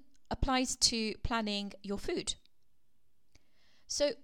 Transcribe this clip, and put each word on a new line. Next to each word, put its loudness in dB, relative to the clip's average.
applies 2
to 2
planning 0
your -4
food. -2
So 2